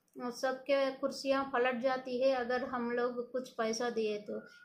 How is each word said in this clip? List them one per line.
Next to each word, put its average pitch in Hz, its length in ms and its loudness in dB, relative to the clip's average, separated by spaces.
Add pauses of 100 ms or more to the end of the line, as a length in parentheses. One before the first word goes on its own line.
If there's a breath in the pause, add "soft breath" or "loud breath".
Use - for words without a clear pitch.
(180)
सबके 262 720 0
कुर्सियाँ 269 540 0
पलट 254 380 2
जाती 254 400 0
है 269 120 6
अगर 247 300 0
हम 240 260 -2
लोग 240 420 -2
कुछ 254 180 -4
पैसा 226 400 0
दिए 214 280 0
तो। 214 240 -8 (220 loud breath)